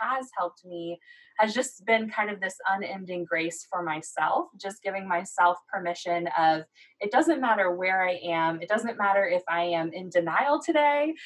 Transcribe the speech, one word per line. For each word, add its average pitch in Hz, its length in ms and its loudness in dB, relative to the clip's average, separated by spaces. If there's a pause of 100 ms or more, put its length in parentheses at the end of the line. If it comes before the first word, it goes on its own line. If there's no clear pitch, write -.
has 262 360 -4
helped - 280 -6
me 170 360 -10 (380)
has 214 160 2
just 254 320 -6
been 220 240 2
kind 208 200 -4
of 202 100 -10
this 185 160 -6 (120)
unending 185 560 -4
grace 165 440 -4
for 175 140 -6
myself, 160 680 -4 (100)
just 196 220 -10
giving 196 260 -6
myself 175 500 0 (140)
permission 175 560 -4 (100)
of, 160 260 2 (360)
it 208 100 4
doesn't 302 300 4
matter 208 340 2
where 185 320 2
I 180 160 0
am. 165 380 0
It 170 80 -10
doesn't 226 300 0
matter 196 260 4
if 180 240 2
I 170 140 0
am 165 300 0
in 185 180 -10
denial 196 520 2
today. 294 520 2 (100)